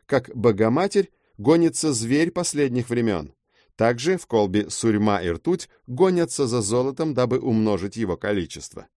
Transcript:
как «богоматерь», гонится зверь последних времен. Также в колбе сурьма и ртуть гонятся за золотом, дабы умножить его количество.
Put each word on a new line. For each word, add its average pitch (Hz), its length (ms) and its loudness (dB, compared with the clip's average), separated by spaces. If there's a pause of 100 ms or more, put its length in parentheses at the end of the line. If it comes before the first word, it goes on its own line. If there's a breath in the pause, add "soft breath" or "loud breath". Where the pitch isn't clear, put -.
как - 280 -2
«богоматерь», 120 800 2 (260)
гонится 156 540 2
зверь 131 400 0
последних 135 580 -2
времен. 107 420 -2 (440)
Также 123 420 0
в - 80 -14
колбе 104 440 0
сурьма 104 520 0
и 87 80 -2
ртуть 165 380 -4 (180 soft breath)
гонятся 165 640 0
за 117 140 0
золотом, 131 520 -2
дабы 123 240 0
умножить 107 580 0
его 95 200 -2
количество. - 800 -6